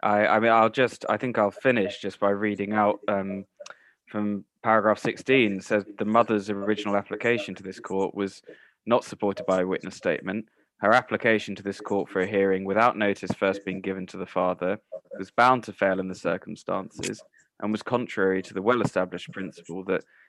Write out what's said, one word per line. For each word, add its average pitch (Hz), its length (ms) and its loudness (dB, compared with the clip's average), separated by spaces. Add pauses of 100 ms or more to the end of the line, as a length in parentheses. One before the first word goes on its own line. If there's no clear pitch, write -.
I, 104 240 4
I 107 140 4
mean, 113 120 4
I'll 113 160 6
just, 117 400 0
I 107 80 2
think 120 220 -4
I'll 104 120 4
finish 117 520 0
just 98 180 -8
by 101 100 2
reading 101 440 -2
out, 104 340 2
um, 98 380 -2 (600)
from 104 360 -4 (180)
paragraph 110 360 4
sixteen, 113 640 2
says, 104 240 0 (140)
"The 110 60 -4
mother's 107 460 2
original 101 460 -2
application 104 600 -2
to 95 60 -16
this 95 180 -12
court 95 340 -2
was 98 280 -4 (420)
not 120 200 2
supported 98 420 -4
by 92 160 2
a 92 40 0
witness 92 300 -4
statement. 95 500 -4 (320)
Her 104 140 4
application 110 640 2
to 98 60 -12
this 98 180 -6
court - 280 -2
for 95 120 -2
a 92 60 2
hearing 98 380 2
without 107 320 2
notice 101 360 -2
first 98 320 0
being 95 160 -6
given 95 280 -6
to - 80 -16
the 95 100 -10
father 90 520 -2 (400)
was 95 120 -12
bound 123 340 4
to 104 80 -10
fail 95 260 0
in 92 100 -4
the 92 60 -8
circumstances 92 1080 -6 (380)
and 104 120 -2
was 107 100 -4
contrary 95 600 0
to - 100 -16
the 95 80 -6
well-established 95 720 -2
principle 90 520 -10
that, 92 200 -2 (240)